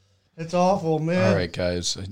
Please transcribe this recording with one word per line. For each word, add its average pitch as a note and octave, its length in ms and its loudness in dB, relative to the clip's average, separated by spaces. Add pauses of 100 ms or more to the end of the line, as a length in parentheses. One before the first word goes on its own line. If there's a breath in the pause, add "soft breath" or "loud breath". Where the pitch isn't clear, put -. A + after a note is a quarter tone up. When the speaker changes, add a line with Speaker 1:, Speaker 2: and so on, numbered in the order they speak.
(360)
Speaker 1:
It's E3 180 -10
awful, F3+ 460 2
man. F3+ 320 2
Speaker 2:
All G2 60 2
right, F2 160 -2
guys. F2 440 -2 (140)